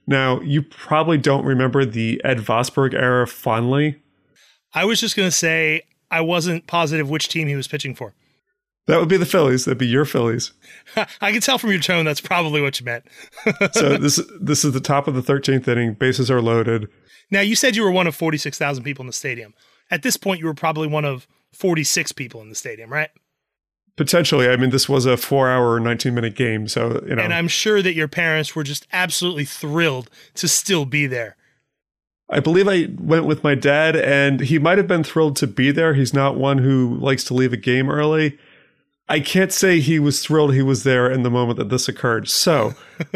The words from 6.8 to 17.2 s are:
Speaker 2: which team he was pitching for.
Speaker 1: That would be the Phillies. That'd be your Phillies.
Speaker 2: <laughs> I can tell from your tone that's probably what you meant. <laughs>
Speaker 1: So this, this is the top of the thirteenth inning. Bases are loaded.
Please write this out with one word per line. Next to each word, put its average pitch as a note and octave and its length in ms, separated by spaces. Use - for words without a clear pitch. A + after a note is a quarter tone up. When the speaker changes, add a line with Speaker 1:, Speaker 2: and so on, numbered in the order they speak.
Speaker 2:
which D#3 180
team D#3+ 200
he C#3+ 80
was C3 120
pitching C#3 260
for. A2 200
Speaker 1:
That D#3+ 140
would E3+ 80
be F#3+ 80
the F#3 100
Phillies. C3 380
That'd B2+ 140
be B2 80
your B2+ 180
Phillies. A#2+ 480
Speaker 2:
<laughs> - 220
I G#3 120
can A3+ 80
tell C4 180
from A3+ 120
your F#3 100
tone E3+ 240
that's D3+ 160
probably D#3 400
what C#3 180
you B2 80
meant. A#2+ 180
<laughs> G3+ 280
Speaker 1:
So C#3+ 240
this, C#3+ 240
this D3 240
is D3 80
the C3 80
top C#3 280
of C#3+ 60
the B2+ 80
thirteenth C#3 460
inning. A#2+ 260
Bases B2+ 360
are B2+ 120
loaded. A2+ 460